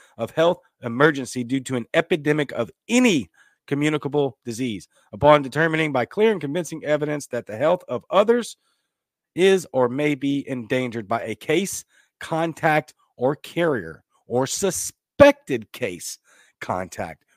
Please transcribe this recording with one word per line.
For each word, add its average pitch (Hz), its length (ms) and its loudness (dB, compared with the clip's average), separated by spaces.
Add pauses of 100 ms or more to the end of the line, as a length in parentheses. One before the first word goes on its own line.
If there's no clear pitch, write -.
(180)
of 117 140 -6
health 165 280 2 (220)
emergency 127 600 2
due 131 160 -2
to 127 160 -4
an 117 180 -6
epidemic 151 580 0
of - 180 -4 (180)
any 220 420 4 (360)
communicable 147 760 -2
disease, 113 440 -6 (240)
upon 147 280 6
determining 156 520 0
by 123 120 0
clear 214 280 2
and 180 80 -4
convincing 151 440 -6
evidence 147 440 -2
that 120 180 -6
the 107 100 -10
health 160 320 2
of 120 220 -6
others 220 460 2 (800)
is 190 360 4
or 127 160 2
may 147 280 -2
be 139 320 -2
endangered 120 580 -4
by 110 160 -2
a 107 120 -6
case, - 500 -4 (340)
contact, 160 760 -2 (240)
or 139 200 0
carrier, 120 680 -4 (240)
or 127 220 0
suspected - 1200 2
case, - 480 -10 (420)
contact, 90 640 -8 (120)